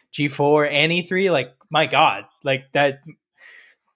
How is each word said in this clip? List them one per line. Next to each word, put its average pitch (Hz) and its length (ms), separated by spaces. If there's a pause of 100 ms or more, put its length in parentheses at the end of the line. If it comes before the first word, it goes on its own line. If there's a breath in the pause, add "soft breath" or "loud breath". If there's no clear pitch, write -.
(120)
G 147 160
four 147 380
and 147 260
E 175 120
three, 185 280
like, 135 220 (160)
my 156 160
God, 131 400 (180)
like, 135 300
that 143 280 (960 loud breath)